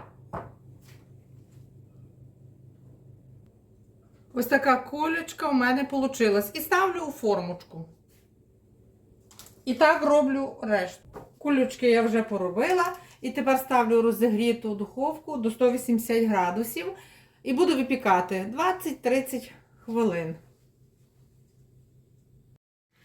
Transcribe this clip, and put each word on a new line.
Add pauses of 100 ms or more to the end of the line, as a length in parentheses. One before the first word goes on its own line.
(4000)
Ось
така
кулечка
в
мене
получилась.
І
ставлю
у
формочку. (1800)
І
так
роблю
решту. (360)
Кулечки
я
вже
поробила. (240)
І
тепер
ставлю
розігріту
духовку
до
сто
вісімдесят
градусів. (560)
І
буду
випікати
двадцять-тридцять (320)
хвилин. (2750)